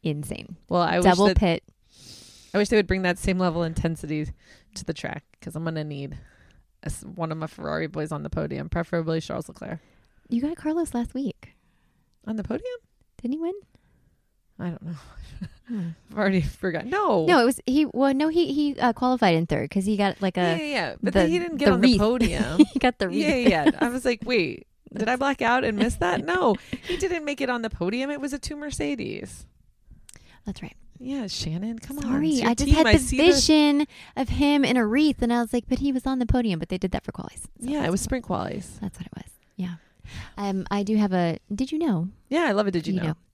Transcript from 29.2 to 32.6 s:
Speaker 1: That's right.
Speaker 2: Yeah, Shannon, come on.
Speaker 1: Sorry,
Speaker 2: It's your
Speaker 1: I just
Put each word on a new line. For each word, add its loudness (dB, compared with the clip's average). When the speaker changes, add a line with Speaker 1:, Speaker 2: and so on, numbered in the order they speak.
Speaker 1:
That's -10
right. -16
Speaker 2:
Yeah, -6
Shannon, -6
come -12
on. -6
Speaker 1:
Sorry, 0
Speaker 2:
It's 0
your 2
Speaker 1:
I 4
just 0